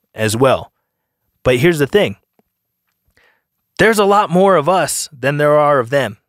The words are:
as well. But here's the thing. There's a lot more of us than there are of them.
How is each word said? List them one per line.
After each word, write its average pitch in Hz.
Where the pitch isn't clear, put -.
as 110
well. 120
But 127
here's 160
the 143
thing. 156
There's 208
a 208
lot 202
more 185
of 143
us 175
than 139
there 147
are 147
of 117
them. 123